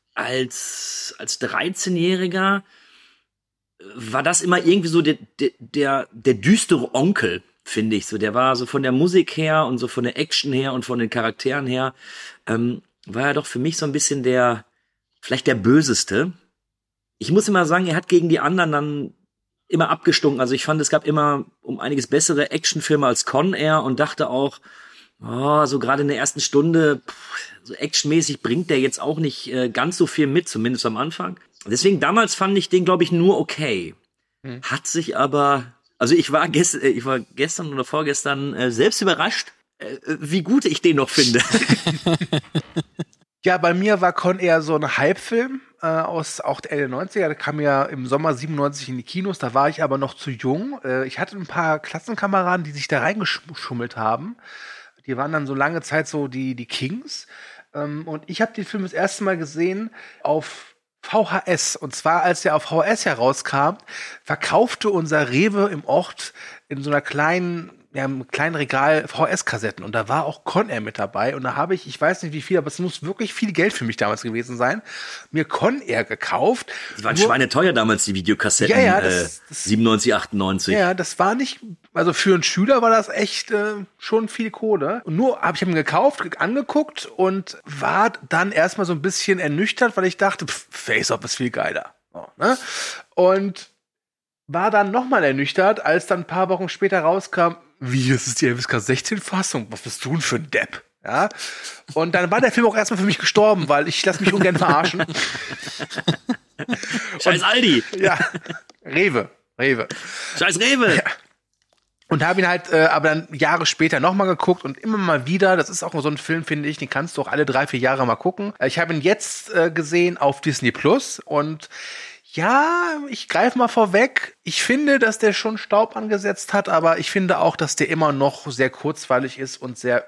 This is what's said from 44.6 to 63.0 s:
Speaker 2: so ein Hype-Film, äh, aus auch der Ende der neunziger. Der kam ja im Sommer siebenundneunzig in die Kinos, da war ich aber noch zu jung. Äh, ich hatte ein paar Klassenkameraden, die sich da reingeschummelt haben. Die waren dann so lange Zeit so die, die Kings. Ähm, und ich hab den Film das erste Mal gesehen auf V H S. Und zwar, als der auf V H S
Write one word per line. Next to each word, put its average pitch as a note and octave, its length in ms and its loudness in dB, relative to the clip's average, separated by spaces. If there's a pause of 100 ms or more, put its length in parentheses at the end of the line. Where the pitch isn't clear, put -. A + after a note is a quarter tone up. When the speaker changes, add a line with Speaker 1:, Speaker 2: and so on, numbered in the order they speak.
Speaker 2:
so D#3 120 0
ein - 220 -2
Hype-Film, A#3 640 0 (220)
äh, - 20 -2
aus D#3+ 560 -2
auch C3+ 200 -4
der - 100 -12
Ende D3 140 -2
der B2+ 40 -4
neunziger. E3+ 380 -2
Der D3+ 80 -4
kam D3+ 240 -4
ja C#3 240 2
im B2+ 240 -6
Sommer D3 260 0
siebenundneunzig C#3+ 560 -4
in C3 80 -6
die A#2+ 60 -10
Kinos, F#3 340 -6
da A#2 160 -6
war C#3 160 4
ich D#3 140 -4
aber C3+ 160 0
noch C#3 160 -4
zu - 160 -10
jung. D#3+ 520 -4
Äh, C3 220 -2
ich C3 140 -10
hatte F#3+ 180 -8
ein F3+ 80 -10
paar D#3+ 320 -2
Klassenkameraden, F3+ 840 -2
die D3+ 80 -8
sich C#3+ 160 -8
da C#3 140 0
reingeschummelt D3 960 -4
haben. A#2+ 380 -2 (720)
Die C3 100 -6
waren C#3 160 -4
dann D#3 140 -2
so C3+ 80 -6
lange D3 300 -2
Zeit D#3 240 -2
so D3 200 -4
die, C3 280 -6
die A#2+ 100 -10
Kings. A3+ 640 -8 (480)
Ähm, D3 320 -8
und D#3 180 -10
ich - 160 -4
hab A3 140 0
den G3+ 100 -8
Film G#3 160 -6
das F#3 120 -8
erste F#3 300 -2
Mal F#3+ 140 0
gesehen E3+ 540 -4 (320)
auf - 500 -4 (300)
V - 260 0
H F#3 160 -2
S. - 300 -2
Und C3+ 200 -12
zwar, E3 280 2
als F3 180 0
der D#3+ 140 2
auf D3+ 80 0
V D#3+ 180 -2
H D#3 60 2
S A3 180 0